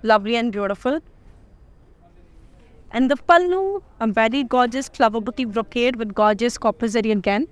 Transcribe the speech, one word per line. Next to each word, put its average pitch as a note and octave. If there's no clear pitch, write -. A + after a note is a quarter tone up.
Lovely G#3+
and A#3
beautiful. G3+
And B3
the C#4+
pallu, F4+
a A3+
very A3+
gorgeous B3
flower A3+
boutique B3
brocade A#3+
with G#3+
gorgeous G#3+
copper A3+
zari A3
again. G3+